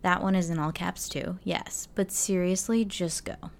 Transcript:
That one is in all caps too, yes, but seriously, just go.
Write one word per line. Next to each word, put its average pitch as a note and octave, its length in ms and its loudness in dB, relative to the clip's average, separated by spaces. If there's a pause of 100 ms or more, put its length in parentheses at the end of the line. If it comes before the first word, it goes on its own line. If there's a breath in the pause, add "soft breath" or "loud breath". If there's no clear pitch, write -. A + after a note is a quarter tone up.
That F3+ 220 2
one F#3+ 120 4
is F3 140 2
in E3 100 0
all D3+ 120 2
caps - 380 -4
too, F3+ 340 -4
yes, - 500 -4
but F#3+ 180 0
seriously, F#3+ 720 2
just F3 400 -2
go. - 100 -6 (240)